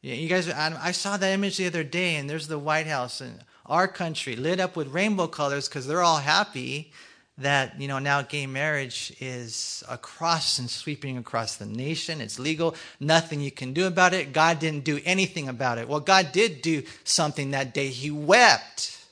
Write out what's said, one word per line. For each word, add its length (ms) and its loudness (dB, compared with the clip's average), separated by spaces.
Yeah, 140 -8
you 120 -6
guys, 220 0
I, 320 -2
I 120 -2
saw 220 -4
that 160 2
image 260 0
the 100 -2
other 160 -2
day, 320 -2
and 120 -4
there's 200 -6
the 100 -4
White 300 0
House 340 -4
in 180 -14
our 200 4
country 480 -4
lit 240 0
up 160 -2
with 120 -4
rainbow 400 0
colors 420 -2
'cause 160 -8
they're 160 0
all 160 6
happy 720 -2
that, 460 0
you 60 -6
know, 100 -4
now 240 0
gay 240 -6
marriage 760 -4
is 680 -8
across 680 -2
and 100 -6
sweeping 480 -8
across 380 -4
the 100 -12
nation. 560 -6
It's 160 -10
legal. 380 0
Nothing 420 4
you 80 -2
can 240 -8
do 140 2
about 260 6
it. 200 -2
God 260 4
didn't 240 -2
do 200 0
anything 460 0
about 300 -2
it. 80 -6
Well, 120 -2
God 320 4
did 300 2
do 220 0
something 460 0
that 240 -2
day. 140 0
He 240 -6
wept. 880 6